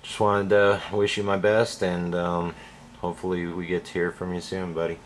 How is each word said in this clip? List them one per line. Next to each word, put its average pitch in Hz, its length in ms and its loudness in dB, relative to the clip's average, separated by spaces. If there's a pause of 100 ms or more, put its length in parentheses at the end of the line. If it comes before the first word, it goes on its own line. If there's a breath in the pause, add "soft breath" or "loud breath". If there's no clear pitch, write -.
just - 180 -10
wanted 101 300 2
to 101 320 6 (100)
wish 101 240 2
you 104 60 -2
my 98 140 2
best, 107 460 2
and, 87 320 0
um, 87 400 -2 (460 loud breath)
hopefully 87 460 -4
we 85 200 -6
get 87 200 -2
to - 60 -14
hear 87 200 0
from 90 220 -6
you 87 80 -4
soon, 92 320 -6
buddy. 82 300 -2